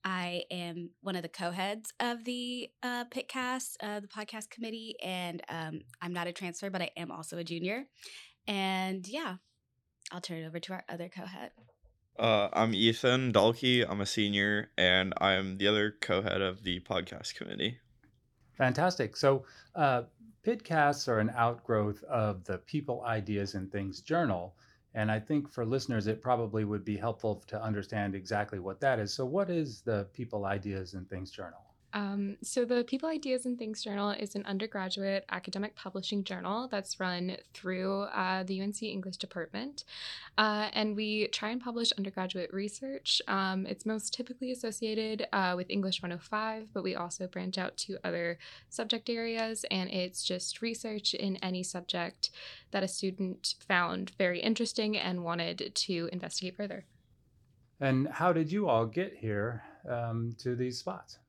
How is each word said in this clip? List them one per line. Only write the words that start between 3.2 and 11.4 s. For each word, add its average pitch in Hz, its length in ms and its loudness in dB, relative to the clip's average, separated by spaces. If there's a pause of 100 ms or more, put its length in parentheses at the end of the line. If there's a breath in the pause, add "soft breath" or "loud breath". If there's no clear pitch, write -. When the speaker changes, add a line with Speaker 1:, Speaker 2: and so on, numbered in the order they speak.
Speaker 1:
uh, 208 180 -4
the 202 80 -12
podcast 214 440 -10
committee, 226 520 -8
and, 180 460 -4
um, 160 320 -6 (180)
I'm 175 140 -4
not 175 140 -2
a 175 40 -4
transfer, 180 380 -6
but 185 120 -2
I 170 140 -2
am 170 160 -6
also 165 280 -8
a 170 40 -4
junior. 180 420 -4 (640 loud breath)
And, 190 600 0
yeah, 254 300 -4 (760)
I'll 175 100 -8
turn 165 220 -6
it - 20 -8
over 160 140 -8
to 185 140 -8
our 185 140 -8
other 170 220 -8
co-head. 180 420 -12 (680)